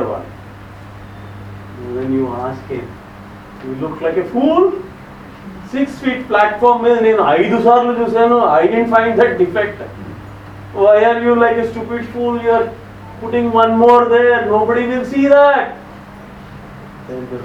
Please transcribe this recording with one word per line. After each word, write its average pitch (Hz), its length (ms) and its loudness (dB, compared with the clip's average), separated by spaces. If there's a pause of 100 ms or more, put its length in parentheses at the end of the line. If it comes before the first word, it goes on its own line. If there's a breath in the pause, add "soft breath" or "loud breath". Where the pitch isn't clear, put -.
(120)
one." - 140 -10 (1500)
And 123 180 -12
then 131 100 -6 (100)
you 131 80 -2 (200)
ask 135 160 -10 (120)
him, 117 120 -8 (800)
"You 131 80 -10 (100)
look 156 140 -8 (100)
like 165 160 -2
a - 120 -10
fool. 311 280 2 (1120)
Six 277 300 -4
feet 254 260 -2
platform 208 540 2
మీద 240 120 4 (100)
నేను 214 160 4 (160)
ఐదు 220 280 2
సార్లు 240 320 4
చూశాను. 233 400 2 (200)
I - 120 4
didn't 233 260 0
find 226 160 2 (100)
that 240 200 2
defect. 202 400 -2 (1000)
Why 208 140 8 (120)
are 233 180 0
you 240 80 4 (100)
like 226 200 2
a - 60 -2
stupid 233 320 -8 (100)
fool? 240 220 -4 (120)
You 226 120 4
are 226 80 0 (560)
putting 233 260 -2 (140)
one 226 100 4 (120)
more 240 180 8 (120)
there. 240 240 4 (180)
Nobody 233 360 0
will 254 220 -4
see 277 200 2
that." 285 320 4 (1400)
Then 127 140 -10 (120)
the 120 100 -10